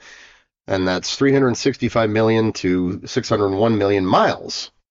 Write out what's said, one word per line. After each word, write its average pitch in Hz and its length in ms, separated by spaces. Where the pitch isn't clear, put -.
and 92 180
that's 92 300
three 139 160
hundred 135 240
sixty-five 117 540
million 110 440
to 90 520
six - 220
hundred 101 220
one 110 260
million 101 300
miles. - 640